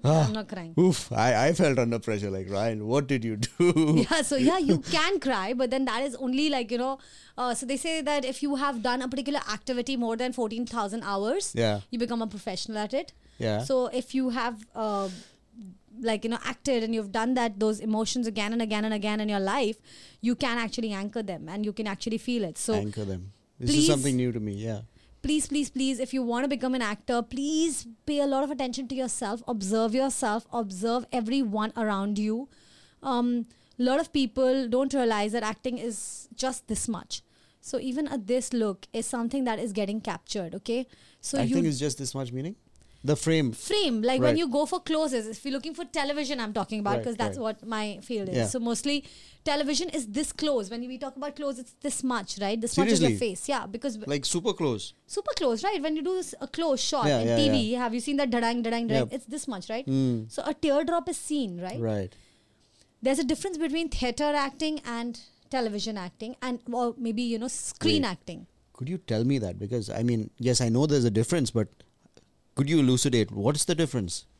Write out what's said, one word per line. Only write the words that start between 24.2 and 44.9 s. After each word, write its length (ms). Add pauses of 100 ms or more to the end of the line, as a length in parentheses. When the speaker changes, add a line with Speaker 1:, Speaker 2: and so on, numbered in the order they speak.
Speaker 1:
to 80
me, 140
yeah. 280 (440)
Speaker 2:
please, 260
please, 220
please, 320
if 80
you 80
wanna 300
become 240
an 60
actor, 400 (120)
please 420 (300)
pay 180
a 80
lot 120
of 120
attention 340
to 120
yourself, 460
observe 520
yourself, 460 (160)
observe 440 (140)
everyone 520 (120)
around 360
you. 300 (520)
Um, 280 (500)
a 40
lot 180
of 160
people 500
don't 260
realize 440
that 60
acting 340
is 580
just 320
this 300
much. 240 (400)
So 180
even 280
a, 100
this 340
look 400
is 160
something 380
that 140
is 120
getting 300
captured, 600
okay? 240 (360)
So 180
Speaker 1:
Acting 240
Speaker 2:
you 60
Speaker 1:
is 100
just 180
this 160
much, 200
meaning? 240 (480)
The 120
frame. 340
Speaker 2:
Frame, 500
like, 200
when 100
Speaker 1:
Right. 60
Speaker 2:
you 100
go 180
for 140
closes, 480